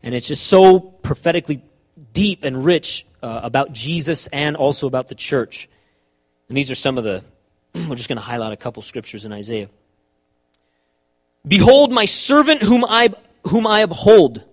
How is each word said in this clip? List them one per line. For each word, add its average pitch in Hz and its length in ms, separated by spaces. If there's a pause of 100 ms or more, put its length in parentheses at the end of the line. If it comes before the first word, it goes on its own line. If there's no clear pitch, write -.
and 120 100
it's 120 140
just - 200
so 185 320
prophetically 165 840 (500)
deep 202 300
and 131 220
rich, 165 400 (180)
uh, 117 200
about 135 300
Jesus 147 540
and 147 300
also 143 280
about 127 220
the - 80
church. - 540 (760)
And 127 100
these 139 120
are 131 60
some 131 220
of 117 60
the, 95 200 (260)
<clears throat> - 240
we're 165 220
just 120 140
gonna 117 120
highlight 113 320
a 101 40
couple 113 260
scriptures 107 420
in 104 60
Isaiah. 104 380 (1800)
"Behold 240 460
my 233 100
servant 285 600
whom 233 200
I, 233 300 (340)
whom 220 180
I 214 140
uphold 185 720